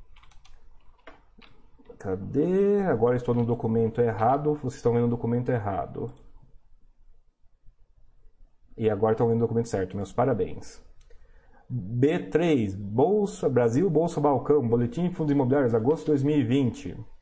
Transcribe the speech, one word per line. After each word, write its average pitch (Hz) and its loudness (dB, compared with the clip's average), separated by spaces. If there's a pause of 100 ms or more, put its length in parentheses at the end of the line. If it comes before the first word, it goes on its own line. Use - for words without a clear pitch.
(2000)
Cadê? 170 0
Agora 123 2
estou 123 -2
no 120 2
documento 113 0
errado. 123 2
Vocês 131 -6
estão 117 0
vendo 120 2
o 117 2
documento 120 -2
errado. 101 -4 (2750)
E 110 0
agora 107 4
estão 117 2
vendo 113 2
o - 0
documento 113 0
certo. 95 -4
Meus 101 -6
parabéns. - -2 (880)
B 120 0
três, 143 0
Bolsa, 156 0
Brasil, 123 2
Bolsa 165 0
Balcão, 147 2
Boletim 120 0
de 175 -4
Fundos 151 0
Imobiliários, 135 2
agosto 120 2
de 151 -2
dois 135 2
mil 147 2
e 139 4
vinte. 120 -2 (240)